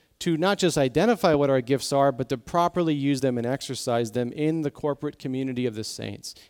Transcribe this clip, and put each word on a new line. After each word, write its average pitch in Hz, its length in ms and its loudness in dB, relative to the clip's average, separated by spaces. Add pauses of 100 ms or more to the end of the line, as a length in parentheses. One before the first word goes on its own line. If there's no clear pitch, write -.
(200)
to 170 160 0
not 190 220 2
just 170 200 2
identify 160 560 4
what 143 160 4
our 135 100 4
gifts 127 320 -2
are, 139 180 4
but 127 200 -4
to 131 80 -2
properly 170 560 0
use 139 260 0
them 123 180 0
and 117 80 -2
exercise 120 640 -2
them 120 200 -2
in 156 300 -2
the 139 80 -2
corporate 147 480 -6
community 131 480 -4
of 113 80 -4
the 107 100 -8
saints. 110 500 -10 (160)